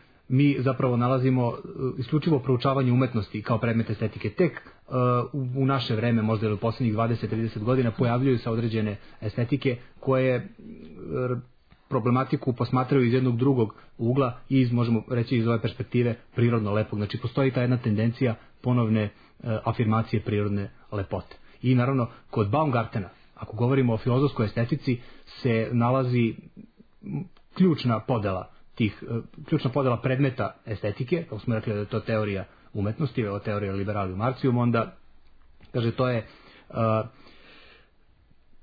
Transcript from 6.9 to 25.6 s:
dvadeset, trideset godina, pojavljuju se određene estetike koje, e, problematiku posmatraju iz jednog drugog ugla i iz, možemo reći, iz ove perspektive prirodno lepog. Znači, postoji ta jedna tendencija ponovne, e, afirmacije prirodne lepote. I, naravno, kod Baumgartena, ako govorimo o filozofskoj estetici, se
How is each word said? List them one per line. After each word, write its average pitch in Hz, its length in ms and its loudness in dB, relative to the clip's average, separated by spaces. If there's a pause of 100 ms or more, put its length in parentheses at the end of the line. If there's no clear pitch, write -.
dvadeset, 113 360 0
trideset 110 320 -4
godina, 123 280 2
pojavljuju 123 480 2
se 117 120 -4
određene 110 460 -2 (240)
estetike 123 560 -2 (240)
koje, 131 360 2
e, - 120 -6 (1400)
problematiku 127 640 0
posmatraju 127 520 2
iz 117 80 4
jednog 127 240 2
drugog 120 380 2 (240)
ugla 120 400 0 (100)
i 135 120 4
iz, 120 120 4
možemo 117 380 2
reći, 120 260 0
iz 113 100 2
ove 117 160 2
perspektive 120 520 0 (200)
prirodno 117 380 2
lepog. 107 260 0
Znači, 104 200 -4
postoji 135 320 0
ta 123 100 0
jedna 123 160 2
tendencija 117 580 0 (260)
ponovne, 113 420 2
e, 104 80 -2 (540)
afirmacije 113 580 0
prirodne 104 480 -2 (220)
lepote. 95 440 -6 (260)
I, 127 120 4
naravno, 123 340 2 (220)
kod 101 200 0
Baumgartena, 120 580 0 (260)
ako - 220 -14
govorimo 123 380 2
o 107 40 -2
filozofskoj 127 480 0
estetici, 120 540 -2 (260)
se 113 460 0